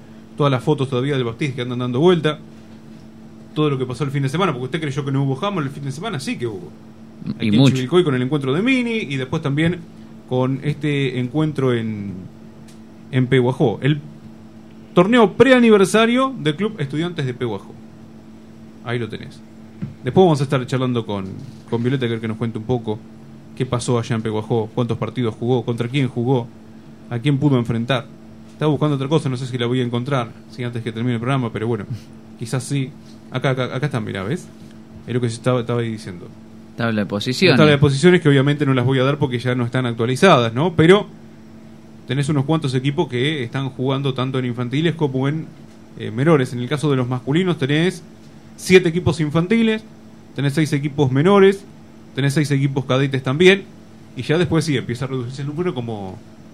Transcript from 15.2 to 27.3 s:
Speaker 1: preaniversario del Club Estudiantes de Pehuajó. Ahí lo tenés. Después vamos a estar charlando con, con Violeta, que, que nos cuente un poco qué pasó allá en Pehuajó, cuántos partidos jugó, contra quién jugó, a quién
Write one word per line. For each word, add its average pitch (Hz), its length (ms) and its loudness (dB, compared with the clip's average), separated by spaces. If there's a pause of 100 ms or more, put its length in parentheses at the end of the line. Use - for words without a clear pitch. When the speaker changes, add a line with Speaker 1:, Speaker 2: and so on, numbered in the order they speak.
Speaker 1:
preaniversario 233 1040 6
del 147 160 -2
Club 202 240 -4
Estudiantes 151 460 -4
de 123 80 -4
Pehuajó. 113 400 -8 (1120)
Ahí 120 140 -4
lo 113 100 -6
tenés. - 300 -14 (640)
Después 180 200 4
vamos 156 180 6
a - 20 0
estar 131 240 -2
charlando 123 380 -2
con, 101 200 -4 (440)
con 117 120 -2
Violeta, 123 260 0
que, 113 120 -2
que 113 80 -6
nos 110 100 -4
cuente 113 200 -4
un 110 80 -10
poco 113 340 -4 (560)
qué 131 100 -4
pasó 120 340 -2
allá 117 160 -4
en 110 80 -4
Pehuajó, 110 500 -2
cuántos 117 240 -2
partidos 117 380 -4
jugó, 120 280 0
contra 120 240 -4
quién 131 200 -2
jugó, 120 400 -2 (600)
a 120 100 -4
quién 139 180 0